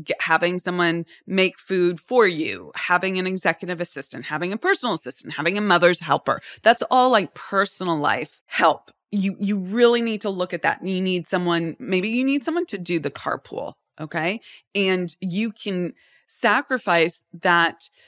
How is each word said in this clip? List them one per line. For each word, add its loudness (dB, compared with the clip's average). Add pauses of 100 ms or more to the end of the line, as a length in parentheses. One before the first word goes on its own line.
g-, -4
having 2
someone 0 (220)
make 2
food 0
for 4
you, -4
having 0
an 0
executive -2
assistant, -10
having -4
a -8
personal 0
assistant, -10
having -2
a -2
mother's 4
helper. 0 (200)
That's 6
all, 6
like, 2
personal -2
life -2
help. 2 (180)
You, -2
you 0
really 4
need -2
to -4
look -4
at -6
that. -6
You -2
need -2
someone, -2
maybe -2
you -2
need 0
someone -4
to -8
do -4
the -4
carpool, -8 (260)
okay? -4 (360)
And 0
you -4
can -6 (340)
sacrifice 0 (100)
that 2 (180)